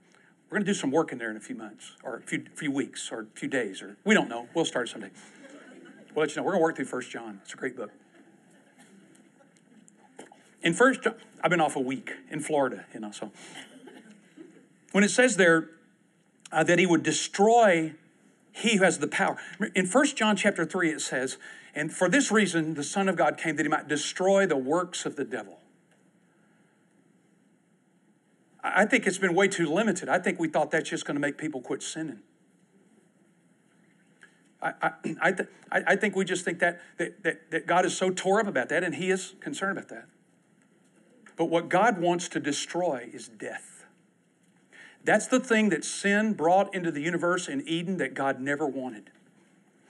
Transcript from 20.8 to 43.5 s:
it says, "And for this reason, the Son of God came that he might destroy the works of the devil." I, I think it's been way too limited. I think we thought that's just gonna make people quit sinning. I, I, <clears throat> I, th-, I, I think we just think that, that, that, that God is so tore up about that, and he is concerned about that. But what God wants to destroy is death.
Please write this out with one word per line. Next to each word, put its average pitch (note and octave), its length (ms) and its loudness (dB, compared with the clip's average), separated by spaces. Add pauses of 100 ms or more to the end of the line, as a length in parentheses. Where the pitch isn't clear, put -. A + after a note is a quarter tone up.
it C3+ 120 -4
says, C3 360 -4 (380)
"And D#3 180 -4
for F3+ 160 2
this C4+ 220 4
reason, E3+ 420 2
the D3 100 -6
Son G3 240 0
of F3+ 80 0
God D3+ 220 2
came D#3+ 180 -4
that D#3+ 80 0
he D#3+ 60 0
might D3+ 180 -2
destroy F#3+ 580 2
the D#3+ 120 2
works E3 480 -2
of D3+ 100 -6
the C#3 80 -4
devil." G#2 360 -10 (3000)
I, - 200 4
I - 20 6
think B3 220 2
it's F3+ 100 -2
been F3+ 180 0
way G3 120 6
too F3 240 0
limited. F#3+ 380 0
I F3 100 2
think F3+ 200 -2
we E3 80 -2
thought D#3 240 0
that's D#3 180 -2
just D#3+ 160 -6
gonna C#3+ 140 -4
make C#3+ 180 -4
people D3 240 -8
quit - 220 -8
sinning. D3 360 -10 (2500)
I, - 200 -6
I, E3 100 0 (120)
<clears throat> D#3+ 180 -4
I, F3 100 2
th-, G3 180 -6 (220)
I, F#3 160 -2
I F#3 80 4
think G3 200 -2
we F#3+ 100 0
just F3+ 180 -4
think F3 160 -4
that, F3 220 0 (160)
that, - 260 -8
that, - 280 -4
that - 160 -4
God F3+ 180 4
is E3+ 100 -2
so F#3 140 0
tore F#3+ 300 2
up G#3 80 0
about C3 220 -2
that, D#3+ 140 0
and E3 120 -4
he F#3 160 -2
is F#3 280 -4
concerned E3+ 380 -6
about - 120 -14
that. - 180 -16 (1300)
But E3 80 2
what E3 240 0
God F#3+ 300 4
wants F3 300 0
to E3 100 -4
destroy C#3+ 760 -4
is A#2 160 -16
death. - 500 -14 (1200)